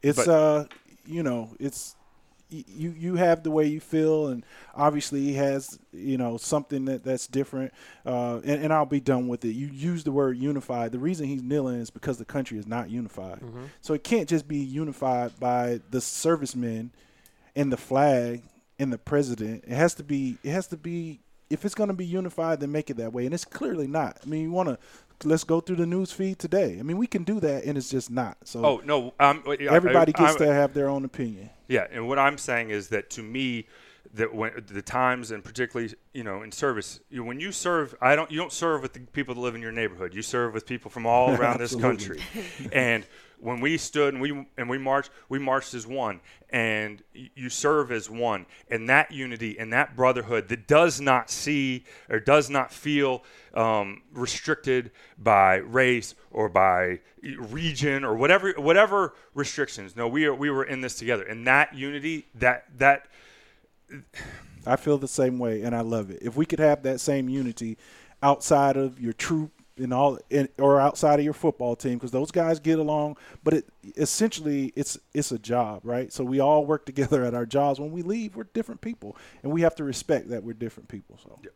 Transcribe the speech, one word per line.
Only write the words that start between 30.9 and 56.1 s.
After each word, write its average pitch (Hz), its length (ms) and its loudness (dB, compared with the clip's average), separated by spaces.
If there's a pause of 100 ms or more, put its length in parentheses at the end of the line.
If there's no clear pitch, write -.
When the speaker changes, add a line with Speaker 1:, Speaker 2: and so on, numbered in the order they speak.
Speaker 1:
opinion. 113 460 -8 (180)
Speaker 2:
Yeah, 104 240 0
and 117 160 -6
what 135 100 0
I'm 139 200 4
saying 117 320 -2
is 104 180 -4
that 104 220 -2
to 117 120 -12
me, 120 460 -6 (460)
that 110 200 -2
when 110 180 -4 (140)
the 98 160 -10
times, 123 480 0
and 107 140 -10
particularly, 117 500 -4 (180)
you 123 120 -10
know, 101 180 -8
in 110 80 -16
service, 117 500 -4 (100)
you, 123 140 -10
when 120 160 -8
you 190 120 -8
serve, 165 480 -2
I 131 160 6
don't, 160 140 -2
you 151 80 -4
don't 175 140 -4
serve 160 300 0
with 131 120 -8
the 127 60 -16
people 127 340 -6
that 120 60 -8
live 123 140 -2
in 113 80 -10
your 113 100 -8
neighborhood. 92 420 -4
You 104 80 -8
serve 120 320 -2
with 110 120 -6
people 117 240 -10
from 113 160 -8
all 123 280 6
around 120 260 2
this 120 140 -6
Speaker 1:
<laughs> - 0 -
Absolutely. 107 460 -2
Speaker 2:
country. 175 520 -12
And 117 320 2 (360)
when 120 200 -6
we 151 160 0
stood 143 380 0
and 127 80 -6
we, 143 240 -6 (100)
and 120 120 -6
we 131 100 -4
marched, 135 320 -2 (180)
we 135 120 -4
marched 135 340 -2
as 117 120 -8
one, 113 340 -6 (300)
and 107 520 -2 (120)
y-, 127 200 -18
you 127 160 -10
serve 147 400 0
as 107 180 -6
one. 110 380 -4 (240)
And 113 180 -4
that 147 220 4
unity 120 480 -8
and 113 140 -8
that 135 240 0
brotherhood 120 520 2
that 113 200 -6
does 147 320 6
not 127 280 2
see 135 560 -2 (240)
or 110 120 0
does 139 280 4
not 135 240 -2
feel, 143 520 0 (300)
um, 107 480 0 (100)
restricted 127 800 -2 (260)
by 98 380 6
race 123 580 0 (160)